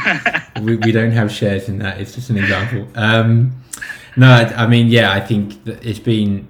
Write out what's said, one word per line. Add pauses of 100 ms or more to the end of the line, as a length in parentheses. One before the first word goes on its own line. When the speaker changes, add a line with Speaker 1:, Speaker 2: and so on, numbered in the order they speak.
(260)
Speaker 1:
<laughs>
Speaker 2:
we,
we
don't
have
shares
in
that.
It's
just
an
example.
Um, (540)
no,
I,
I
mean,
yeah,
I
think
that
it's
been